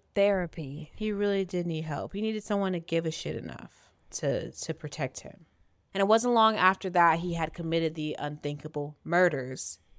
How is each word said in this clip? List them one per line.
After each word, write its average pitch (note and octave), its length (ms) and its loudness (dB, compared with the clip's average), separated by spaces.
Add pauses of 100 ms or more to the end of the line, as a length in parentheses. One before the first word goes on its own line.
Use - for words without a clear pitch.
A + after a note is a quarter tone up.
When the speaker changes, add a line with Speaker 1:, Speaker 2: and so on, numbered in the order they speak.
(140)
Speaker 1:
therapy. E3 840 0
Speaker 2:
He G#3+ 160 -2
really G3+ 320 0
did F3+ 220 -4
need D#3+ 180 -2
help. D#3 280 -6
He G3+ 80 -4
needed G#3+ 240 -2
someone G3 280 0
to F3 80 -2
give E3 260 -2
a D#3+ 40 -2
shit D#3 260 -6
enough - 540 -12 (220)
to, - 400 -2
to - 220 -8
protect - 460 -8
him. - 260 -18 (480)
And G3 60 0
it G3 60 4
wasn't A3+ 280 6
long A3 220 6
after F#3+ 340 2
that E3+ 280 6
he E3+ 160 -4
had E3 180 -2
committed E3 440 -2
the D3+ 220 -4
unthinkable D3 840 -6
murders D3+ 760 0 (200)